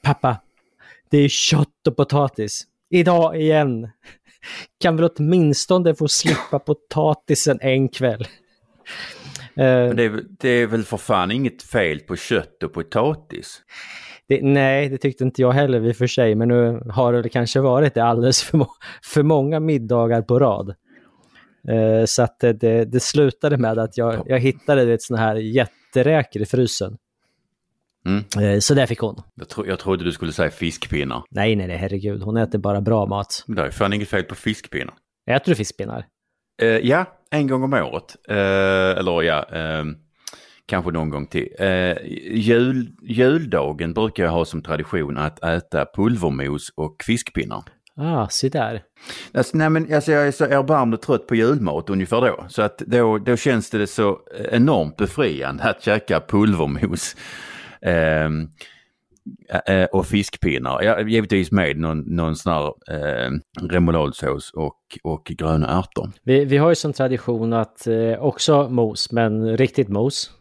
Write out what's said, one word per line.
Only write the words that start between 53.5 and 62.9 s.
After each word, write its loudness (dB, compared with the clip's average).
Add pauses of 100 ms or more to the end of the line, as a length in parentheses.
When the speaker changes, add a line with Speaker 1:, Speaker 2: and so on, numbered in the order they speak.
Speaker 2:
det 0
så 0 (320)
enormt 2
befriande -2
att -2
käka 0
pulvermos, 0 (640)
ehm, 0 (1160)
eh, 2
och 0
fiskpinnar. -2
Ja, 2
givetvis 0
med 2
någon, -2
någon -2
sån -2
här, 0 (240)